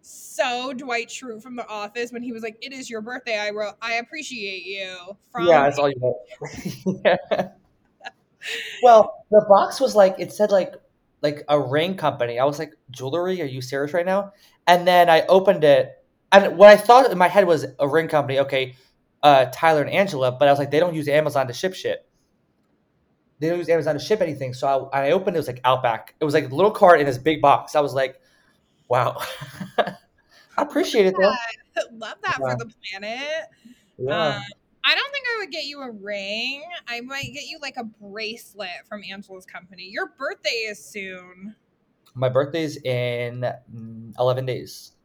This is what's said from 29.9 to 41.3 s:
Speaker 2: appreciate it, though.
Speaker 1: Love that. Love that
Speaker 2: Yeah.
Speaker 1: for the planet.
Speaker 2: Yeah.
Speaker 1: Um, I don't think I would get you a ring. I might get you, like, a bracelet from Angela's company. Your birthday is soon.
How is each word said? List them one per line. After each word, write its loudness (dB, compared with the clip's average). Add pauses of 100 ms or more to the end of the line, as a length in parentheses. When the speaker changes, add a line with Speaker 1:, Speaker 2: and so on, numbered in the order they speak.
Speaker 2:
appreciate 0
it, 0
though. 4
Speaker 1:
Love -4 (380)
that. -6
Love -14
that -4
Speaker 2:
Yeah. -4
Speaker 1:
for -4
the -12 (180)
planet. -10 (480)
Speaker 2:
Yeah. -4 (100)
Speaker 1:
Um, -10 (440)
I 4
don't -4
think -8
I -6
would -10
get -10
you -14
a -12
ring. -8 (240)
I -10
might -10
get -14
you, -16
like, -12
a -10
bracelet -14
from -14
Angela's -18
company. -20
Your -8 (100)
birthday -6 (180)
is -12
soon. -16 (580)